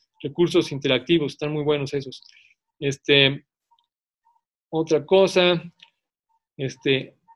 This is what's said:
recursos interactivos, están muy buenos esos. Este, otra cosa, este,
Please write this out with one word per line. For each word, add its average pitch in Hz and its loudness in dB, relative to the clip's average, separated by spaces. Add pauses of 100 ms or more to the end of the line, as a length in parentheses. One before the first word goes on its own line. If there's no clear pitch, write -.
(220)
recursos 170 0
interactivos, 139 -2
están 151 -8
muy 151 -4
buenos 143 -2
esos. 131 -8 (580)
Este, 139 2 (1300)
otra 156 -2
cosa, 180 2 (920)
este, 131 -4 (200)